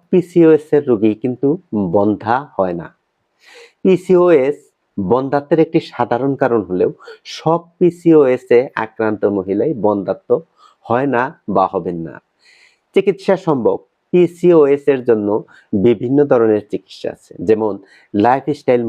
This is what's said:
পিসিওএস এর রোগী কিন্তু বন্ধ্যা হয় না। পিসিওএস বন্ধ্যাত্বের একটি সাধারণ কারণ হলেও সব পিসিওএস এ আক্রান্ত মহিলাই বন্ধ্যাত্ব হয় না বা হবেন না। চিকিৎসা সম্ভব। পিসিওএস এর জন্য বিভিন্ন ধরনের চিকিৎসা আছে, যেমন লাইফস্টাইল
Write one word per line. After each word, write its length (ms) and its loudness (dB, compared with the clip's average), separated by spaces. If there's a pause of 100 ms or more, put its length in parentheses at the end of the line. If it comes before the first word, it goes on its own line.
(100)
পিসিওএস 680 2
এর 140 2
রোগী 220 2 (100)
কিন্তু 260 -4 (460)
বন্ধ্যা 420 0 (200)
হয় 240 -4
না। 80 -16 (920)
পিসিওএস 760 2 (420)
বন্ধ্যাত্বের 640 -2
একটি 160 -2 (120)
সাধারণ 400 -4 (100)
কারণ 260 0
হলেও 220 -2 (460)
সব 240 -2 (180)
পিসিওএস 680 2 (120)
এ 20 6 (240)
আক্রান্ত 380 -6 (140)
মহিলাই 360 -4 (140)
বন্ধ্যাত্ব 440 -4 (560)
হয় 280 0
না 80 0 (320)
বা 180 2
হবেন 340 -6
না। 80 -16 (800)
চিকিৎসা 420 0 (100)
সম্ভব। 300 0 (360)
পিসিওএস 760 2
এর 200 0
জন্য 200 0 (580)
বিভিন্ন 320 0 (120)
ধরনের 400 2
চিকিৎসা 460 -12
আছে, 160 -20 (160)
যেমন 240 0 (420)
লাইফস্টাইল 760 0